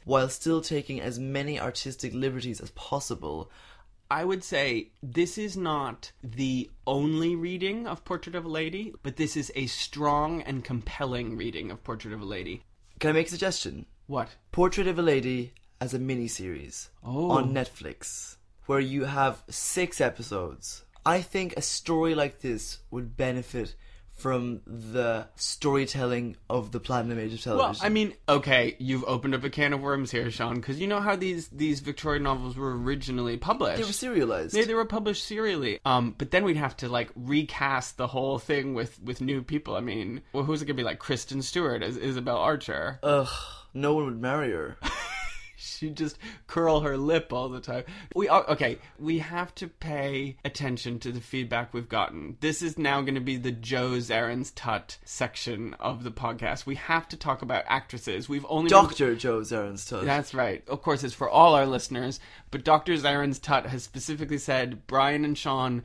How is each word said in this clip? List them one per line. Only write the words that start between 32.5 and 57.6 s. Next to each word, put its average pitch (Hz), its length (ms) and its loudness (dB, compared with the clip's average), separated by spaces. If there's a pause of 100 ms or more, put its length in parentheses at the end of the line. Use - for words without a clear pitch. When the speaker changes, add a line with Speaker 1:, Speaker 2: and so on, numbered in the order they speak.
Speaker 2:
were 131 200 -2
originally 123 600 -2
published? 165 420 0
Speaker 1:
They 226 60 0
were 202 80 -2
serialized. 151 640 0
Speaker 2:
They, 220 100 6
they 226 100 0
were 226 120 4
published 208 380 -2
serially. 190 600 -2
Um, 123 340 4
but - 140 -4
then 185 120 6
we'd 175 120 4
have 143 220 -2
to, 127 100 -4
like, 120 260 0
recast 139 840 0
the 127 100 0
whole 135 300 0
thing 139 360 0
with, 120 280 -4
with 120 180 -6
new 135 220 0
people. 127 340 -4
I 98 40 -2
mean, 113 420 -4 (100)
well, 139 120 0
who's 151 180 0
it - 20 -8
gonna 139 140 -4
be, 127 40 -2
like, - 160 -4
Kristen 135 440 -4
Stewart 135 420 0
as 120 120 -2
Isabel 123 420 -2
Archer? 127 680 0
Speaker 1:
Ugh, 139 240 4 (460)
no 143 200 2
one 151 120 2
would 120 140 -4
marry 131 300 0
her. 78 320 -4
<laughs> - 40 -2 (720)
Speaker 2:
She'd - 380 -8
just 151 220 -2 (280)
curl 160 340 4
her 139 180 0
lip 156 340 2
all 127 160 -2
the 127 120 -8
time. 123 240 -4 (300)
We 196 140 4
are, 170 220 8
okay, 127 280 2 (200)
we 160 220 0
have 175 360 -4
to 185 120 -8
pay 139 760 -4
attention 127 560 -4
to 120 120 -6
the 123 80 -6
feedback 120 520 -2
we've 120 160 -4
gotten. 80 520 0
This 151 200 0
is 165 180 -2
now 139 220 4
gonna 135 220 0
be 131 140 -2
the 123 160 -2
Joe 123 400 0
Zarin's 120 580 0
Tut - 560 -4
section 117 760 -4
of 120 240 -4
the 120 60 -8
podcast. 117 560 -4
We 139 80 -4
have 165 340 0
to 165 80 -12
talk 139 240 -2
about 113 280 0